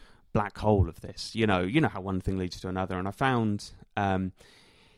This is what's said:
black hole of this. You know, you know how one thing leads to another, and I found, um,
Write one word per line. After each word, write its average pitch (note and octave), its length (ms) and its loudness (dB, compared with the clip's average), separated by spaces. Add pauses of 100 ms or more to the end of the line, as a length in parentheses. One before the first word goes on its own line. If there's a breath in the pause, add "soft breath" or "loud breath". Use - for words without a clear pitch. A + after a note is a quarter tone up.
(340 soft breath)
black G#2 240 -2
hole G#2 280 4
of - 140 -12
this. - 340 -12
You A2 120 2
know, F#2 160 4
you A2+ 180 2
know C3+ 80 4
how F#2+ 140 -6
one F#2+ 180 -2
thing F#2+ 160 -2
leads F#2 240 -6
to F#2+ 80 -8
another, F#2+ 300 -4
and F#2+ 100 -4
I - 20 -4
found, A2+ 600 -2 (260)
um, F#2+ 360 0 (640 soft breath)